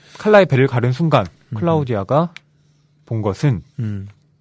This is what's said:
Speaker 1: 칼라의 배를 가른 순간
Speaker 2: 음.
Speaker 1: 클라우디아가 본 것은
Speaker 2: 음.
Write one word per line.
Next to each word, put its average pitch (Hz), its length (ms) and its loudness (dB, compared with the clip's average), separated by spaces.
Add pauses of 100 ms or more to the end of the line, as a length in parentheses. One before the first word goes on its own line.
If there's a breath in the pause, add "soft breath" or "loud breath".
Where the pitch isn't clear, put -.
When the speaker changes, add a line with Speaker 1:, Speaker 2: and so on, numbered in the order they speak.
(180 loud breath)
Speaker 1:
칼라의 208 280 6
배를 135 200 2
가른 123 260 0
순간 139 340 0 (240)
Speaker 2:
음. 123 60 -10
Speaker 1:
클라우디아가 143 760 -2 (760)
본 113 160 -6
것은 101 400 -2 (160)
Speaker 2:
음. 101 300 -8 (320)